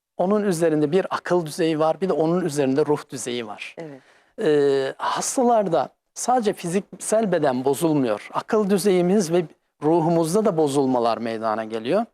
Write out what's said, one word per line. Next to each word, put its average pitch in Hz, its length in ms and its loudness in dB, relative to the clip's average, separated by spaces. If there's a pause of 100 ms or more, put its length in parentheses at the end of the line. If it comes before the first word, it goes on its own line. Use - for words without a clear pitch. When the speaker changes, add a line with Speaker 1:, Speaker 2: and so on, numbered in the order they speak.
(160)
Speaker 1:
Onun 202 260 0
üzerinde 156 500 0
bir 196 180 2
akıl 180 360 -2
düzeyi 160 320 -2
var, 156 220 0
bir 190 80 -2
de 180 40 0
onun 165 320 0
üzerinde 143 420 0
ruh 147 240 -2
düzeyi 120 360 -8
var. - 320 -16
Speaker 2:
Evet. 147 220 -16 (420)
Speaker 1:
Ee, 139 560 2
hastalarda 202 880 0 (280)
sadece 240 360 0
fiziksel 196 800 -4
beden 139 320 0
bozulmuyor. 139 680 0
Akıl 214 380 0
düzeyimiz 185 600 2
ve 175 120 2 (380)
ruhumuzda 165 600 2
da 196 120 2
bozulmalar 131 640 2
meydana 113 460 -4
geliyor. 117 500 -2